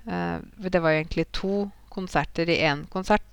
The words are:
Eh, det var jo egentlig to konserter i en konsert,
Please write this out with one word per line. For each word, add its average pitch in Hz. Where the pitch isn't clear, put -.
Eh, 175
det 185
var 160
jo 156
egentlig 165
to 202
konserter 165
i 170
en 151
konsert, 202